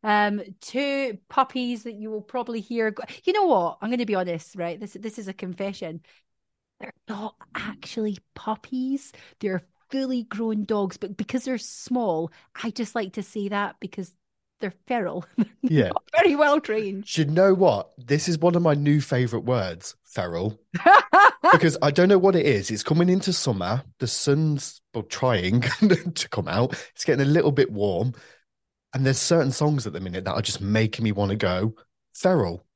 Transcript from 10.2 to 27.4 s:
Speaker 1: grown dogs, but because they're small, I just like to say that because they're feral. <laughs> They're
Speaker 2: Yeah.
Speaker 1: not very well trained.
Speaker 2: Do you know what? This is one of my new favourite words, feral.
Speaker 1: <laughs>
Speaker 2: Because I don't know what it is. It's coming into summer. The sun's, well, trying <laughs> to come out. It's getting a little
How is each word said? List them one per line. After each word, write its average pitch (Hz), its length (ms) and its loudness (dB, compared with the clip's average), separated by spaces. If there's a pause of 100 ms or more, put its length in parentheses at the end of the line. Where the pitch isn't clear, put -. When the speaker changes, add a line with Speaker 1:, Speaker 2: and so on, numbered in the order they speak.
Speaker 1:
grown 220 400 -4
dogs, 202 320 -2
but 196 200 -10
because 247 280 -6
they're 262 140 -4
small, 185 720 -4 (320)
I 233 80 -6
just 220 240 -8
like 202 200 -6
to 214 80 -8
say 202 260 -8
that 202 320 -4
because 180 340 -12 (460)
they're 196 120 -6 (140)
feral. 180 440 -4
<laughs> - 60 -8
They're 226 100 2 (160)
Speaker 2:
Yeah. 151 260 4
Speaker 1:
not - 160 -4 (120)
very 339 180 6
well 294 260 4
trained. 208 440 -4
Speaker 2:
Do - 180 -2
you 143 60 2
know 185 240 6
what? 160 460 4
This 139 280 -2
is 165 120 0
one 170 160 4
of 175 80 2
my 160 100 4
new 143 300 2
favourite 123 420 -2
words, 101 600 -4
feral. 90 540 -6 (160)
Speaker 1:
<laughs> 175 120 0 (680)
Speaker 2:
Because 156 280 4
I 139 120 2
don't 180 160 4
know 196 100 6
what 185 160 4
it 170 100 2
is. 107 280 0
It's 107 100 -4
coming 170 260 2
into 185 240 2
summer. 107 520 -2 (160)
The 123 80 -4
sun's, 147 720 0 (120)
well, 110 120 -6
trying 110 560 0
<laughs> 170 540 2
to - 140 -6
come - 200 -4
out. 123 240 0 (200)
It's - 120 -8
getting 139 200 2
a 135 40 2
little 151 240 4